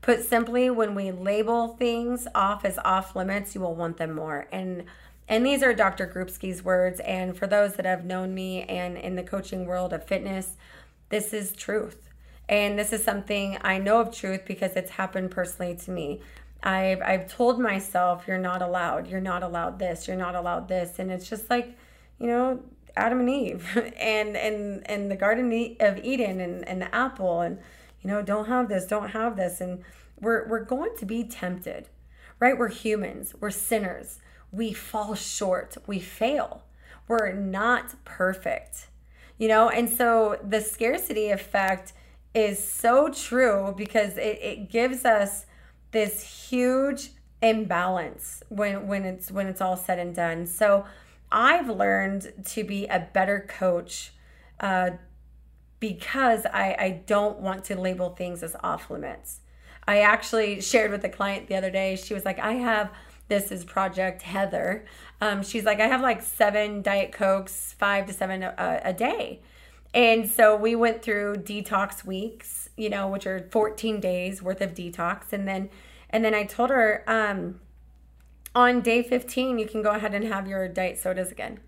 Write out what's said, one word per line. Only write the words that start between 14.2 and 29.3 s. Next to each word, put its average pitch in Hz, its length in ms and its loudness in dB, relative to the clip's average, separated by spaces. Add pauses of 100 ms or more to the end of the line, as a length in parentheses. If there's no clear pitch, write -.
because 190 320 -2
it's 185 140 -4
happened 190 400 -4
personally 175 520 -4
to 185 80 -10
me. 147 300 -6 (420)
I've, 190 380 0
I've 185 260 0
told 240 320 2
myself, 185 680 0
"You're 190 120 -2
not 185 240 -2
allowed, 175 460 -2
you're 185 120 -6
not 185 240 -2
allowed 170 360 -4
this, 175 280 -4
you're 185 80 -4
not 180 180 -4
allowed 175 360 -4
this." 180 280 -4
And 185 140 -4
it's 185 180 -8
just 220 200 -8
like, 240 280 -2 (420)
you 240 80 -2
know, 247 360 0 (320)
Adam 233 240 2
and 247 100 2
Eve 233 640 -2
<laughs> - 60 -16
and, 214 380 0
and, 208 520 -4
and 202 220 -2
the 190 60 -2
Garden 226 340 2
E-, 226 300 -2
of 196 220 4
Eden 214 360 -2
and, 180 280 -6
and 185 140 -4
the - 140 -6
apple 190 460 0
and, 170 180 -2 (420)
you 190 80 -4
know, 208 120 0
"Don't 208 260 -2
have 247 220 2
this, 185 160 -2
don't 208 240 -2
have 220 260 -2